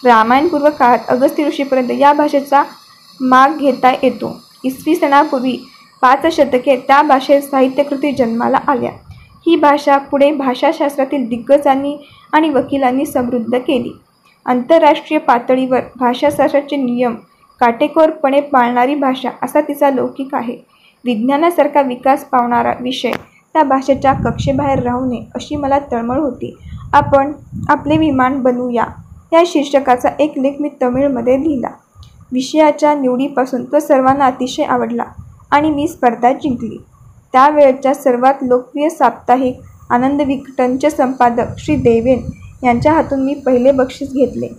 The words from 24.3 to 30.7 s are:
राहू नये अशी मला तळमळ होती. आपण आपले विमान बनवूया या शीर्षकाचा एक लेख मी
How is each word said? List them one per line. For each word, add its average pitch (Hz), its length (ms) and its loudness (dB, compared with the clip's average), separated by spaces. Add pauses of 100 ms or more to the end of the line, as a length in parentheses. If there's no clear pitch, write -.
राहू 247 260 -4
नये 240 140 -4 (160)
अशी 262 200 -10
मला 277 240 -2
तळमळ 247 400 -4
होती. - 380 -6 (360)
आपण 277 380 2 (380)
आपले 294 280 0
विमान 269 440 0
बनवूया 247 440 -2 (480)
या 330 120 6
शीर्षकाचा 277 640 0 (100)
एक 294 200 0
लेख 269 200 0
मी 294 100 -4 (120)